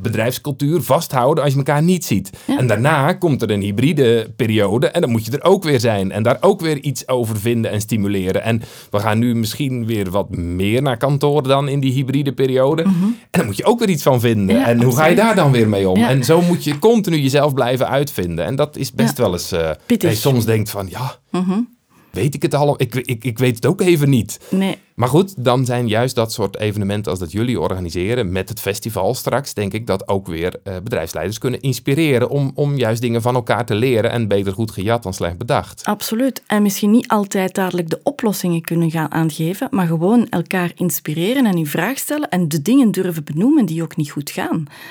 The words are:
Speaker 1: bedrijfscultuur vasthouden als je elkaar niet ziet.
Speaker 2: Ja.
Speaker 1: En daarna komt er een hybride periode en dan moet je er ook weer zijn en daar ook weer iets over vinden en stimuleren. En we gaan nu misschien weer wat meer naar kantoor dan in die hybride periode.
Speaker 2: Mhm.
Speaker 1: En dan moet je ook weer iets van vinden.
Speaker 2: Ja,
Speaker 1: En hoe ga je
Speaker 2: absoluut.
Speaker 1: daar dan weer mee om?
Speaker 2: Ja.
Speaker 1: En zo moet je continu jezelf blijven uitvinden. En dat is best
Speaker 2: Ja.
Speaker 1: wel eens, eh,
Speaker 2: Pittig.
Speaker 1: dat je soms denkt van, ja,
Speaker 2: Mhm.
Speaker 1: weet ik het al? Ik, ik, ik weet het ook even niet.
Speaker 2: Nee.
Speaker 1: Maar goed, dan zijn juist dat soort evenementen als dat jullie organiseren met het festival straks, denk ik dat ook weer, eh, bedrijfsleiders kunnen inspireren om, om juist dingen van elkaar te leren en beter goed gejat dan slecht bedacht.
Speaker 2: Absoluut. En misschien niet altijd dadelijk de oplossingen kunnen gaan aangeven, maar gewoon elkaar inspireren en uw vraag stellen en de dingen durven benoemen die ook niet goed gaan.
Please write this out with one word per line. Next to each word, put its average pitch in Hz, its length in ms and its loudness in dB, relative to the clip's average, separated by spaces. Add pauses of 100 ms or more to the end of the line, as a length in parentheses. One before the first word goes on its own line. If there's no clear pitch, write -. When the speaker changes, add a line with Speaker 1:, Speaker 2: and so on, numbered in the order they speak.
Speaker 1:
bedrijfscultuur 131 800 -2
vasthouden 135 640 2
als 147 100 2
je 135 60 0
elkaar 147 240 2
niet 175 220 2
ziet. - 240 -2 (180)
Speaker 2:
Ja. 277 100 0
Speaker 1:
En 170 100 2
daarna 139 460 2
komt 170 280 0
er 107 100 0
een 101 100 0
hybride 117 760 2
periode 107 520 2
en 175 140 -2
dan 147 80 2
moet 113 160 0
je 117 60 -8
er 139 120 -4
ook 190 200 4
weer 143 160 2
zijn 104 320 0
en 101 120 -2
daar 120 180 2
ook 180 200 2
weer 156 180 -2
iets - 280 -6
over 120 320 0
vinden 113 320 0
en 107 100 -2
stimuleren. 101 600 -2
En 113 180 0 (280)
we 104 100 -2
gaan 107 200 0
nu 120 160 2
misschien 117 500 -2
weer 107 240 -2
wat 95 260 -2
meer 92 460 -2
naar 131 160 -2
kantoor 143 460 0
dan 139 240 0
in 139 120 -2
die 135 120 0
hybride 135 420 0
periode. 135 500 2
Speaker 2:
Mhm. 185 200 2
Speaker 1:
En 226 120 0 (140)
dan 175 160 0
moet 98 120 -4
je - 80 -4
ook 240 140 4
weer 226 100 2
iets 165 140 0
van 131 160 4
vinden. 110 360 2
Speaker 2:
Ja, - 120 4
Speaker 1:
En 117 160 4
hoe 127 120 4
ga 156 100 4
je 160 60 6
Speaker 2:
absoluut. 180 60 4
Speaker 1:
daar 220 180 4
dan 156 160 4
weer 113 180 4
mee 98 200 2
om? 92 80 4
Speaker 2:
Ja. 120 120 4
Speaker 1:
En 135 140 2
zo 160 180 4
moet 175 220 2
je 147 160 -4
continu 214 380 4
jezelf 139 360 2
blijven 127 340 0
uitvinden. 90 580 -2
En 110 100 -4
dat 147 220 -2
is - 160 -6
best - 240 0
Speaker 2:
Ja. 123 60 -2
Speaker 1:
wel 98 100 2
eens, - 180 -6
eh, 82 180 0 (160)
Speaker 2:
Pittig. 220 240 2
Speaker 1:
dat 107 120 0
je 143 80 0
soms 120 160 2
denkt 110 240 0
van, 98 200 -8
ja, 123 260 -10 (160)
Speaker 2:
Mhm. 185 280 0 (520)
Speaker 1:
weet 143 240 -2
ik 147 60 -12
het 151 120 0
al? 143 280 2
Ik, 135 140 -2
ik, 123 280 -4
ik 113 160 -4
weet 127 160 2
het - 100 -2
ook 170 160 2
even 165 280 4
niet. 117 300 2 (100)
Speaker 2:
Nee. 190 280 0 (180)
Speaker 1:
Maar 117 120 0
goed, 143 360 2
dan 127 220 2
zijn 120 220 0
juist 117 280 0
dat 113 180 0
soort 98 240 -4
evenementen 104 540 -2
als 92 80 -4
dat 87 120 -8
jullie 110 280 -2
organiseren 90 720 -2
met 92 180 -4
het 107 100 -10
festival 104 540 -2
straks, - 400 -4
denk 98 200 -4
ik 113 140 -6
dat 95 200 -2
ook 98 200 -2
weer, 87 360 -4
eh, 98 100 -10 (100)
bedrijfsleiders 90 540 -6
kunnen 127 240 -6
inspireren 135 680 0
om, 139 240 -2
om 143 240 -2
juist 117 240 0
dingen 117 200 0
van 123 140 2
elkaar 117 300 0
te 110 100 -2
leren 113 360 2
en 117 160 -2
beter 98 260 0
goed 113 180 -4
gejat 110 320 -2
dan 95 100 -6
slecht 87 240 -4
bedacht. 117 480 -4
Speaker 2:
Absoluut. 226 600 -4
En 208 140 0
misschien 208 300 2
niet 233 160 4
altijd 196 480 -2
dadelijk 180 340 -2
de - 140 -4
oplossingen 185 580 -2
kunnen 165 300 0
gaan 156 200 -4
aangeven, 160 600 -2
maar 180 160 0
gewoon 175 420 2
elkaar 175 460 -2
inspireren 175 680 -2
en 190 120 2
uw 160 80 0
vraag 185 320 -2
stellen 302 320 -6
en 180 180 0
de 151 140 -2
dingen 240 300 4
durven 175 320 -2
benoemen 220 420 2
die 165 180 -4
ook 156 120 -8
niet 151 160 -4
goed 143 180 -8
gaan. 170 360 -4 (260)